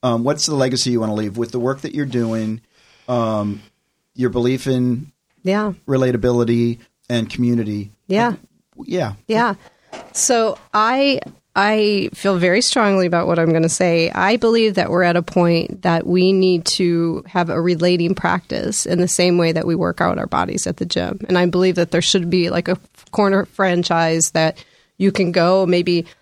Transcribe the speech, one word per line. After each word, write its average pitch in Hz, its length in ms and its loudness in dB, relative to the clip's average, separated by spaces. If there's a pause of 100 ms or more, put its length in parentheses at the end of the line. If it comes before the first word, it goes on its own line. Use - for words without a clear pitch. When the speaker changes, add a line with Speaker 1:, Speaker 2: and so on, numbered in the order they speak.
Speaker 1:
Um, 117 220 0
what's 147 220 -2
the 156 100 -2
legacy 127 360 0
you 120 80 2
wanna 107 160 -2
leave 107 220 -4
with 117 140 -4
the 127 80 -4
work 131 220 -2
that 131 140 -10
you're 147 100 -2
doing, 113 560 -4 (460)
um, 110 540 -2 (540)
your 123 140 0
belief 123 380 -2
in 127 440 -2 (320)
Speaker 2:
Yeah. 202 300 -2 (140)
Speaker 1:
relatability 120 920 0 (300)
and 117 200 -2
community? 107 640 -2 (160)
Speaker 2:
Yeah. 220 280 0 (400)
Speaker 1:
Like, - 120 -18
yeah. 147 260 -4 (140)
Speaker 2:
Yeah. 220 280 0 (580)
So 226 440 0 (160)
I, 254 460 2 (360)
I 208 580 2
feel 196 240 0
very 180 240 4
strongly 202 440 2
about 170 220 0
what 170 120 2
I'm 165 120 2
gonna 165 180 2
say. 170 420 2
I 202 260 0
believe 226 380 2
that - 140 0
we're 180 140 2
at 170 120 2
a 175 60 2
point 170 600 0
that 170 260 0
we 180 240 4
need 185 340 2
to 170 600 0
have 175 220 -2
a - 120 -2
relating 175 540 2
practice - 680 -4
in 175 140 0
the 180 80 2
same 180 300 2
way 170 140 2
that 165 160 -2
we 165 80 0
work 170 260 -2
out 175 160 0
our - 100 -4
bodies - 400 -4
at 175 100 -6
the 180 80 -4
gym. 180 420 -4
And 185 100 2
I 180 100 4
believe 180 280 2
that 175 160 -2
there 165 100 0
should 175 280 0
be, 175 200 0
like, 175 180 -4
a 185 100 -2 (340)
corner 196 340 2
franchise 170 880 0
that 160 320 0 (340)
you 196 140 2
can 190 200 0
go, 185 340 2
maybe 175 400 0 (160)